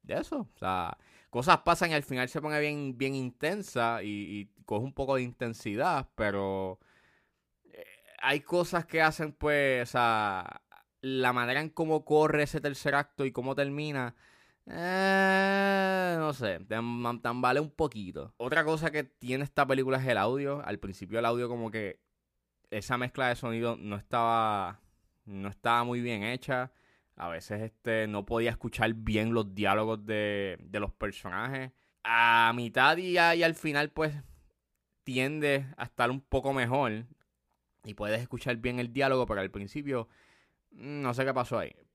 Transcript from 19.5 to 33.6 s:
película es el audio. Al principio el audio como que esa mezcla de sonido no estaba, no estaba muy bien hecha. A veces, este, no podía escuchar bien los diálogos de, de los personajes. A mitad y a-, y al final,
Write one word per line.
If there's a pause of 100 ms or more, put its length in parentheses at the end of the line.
película
es
el
audio.
Al
principio
el
audio
como
que (680)
esa
mezcla
de
sonido
no
estaba, (460)
no
estaba
muy
bien
hecha. (440)
A
veces,
este,
no
podía
escuchar
bien
los
diálogos
de,
de
los
personajes. (320)
A
mitad
y
a-,
y
al
final,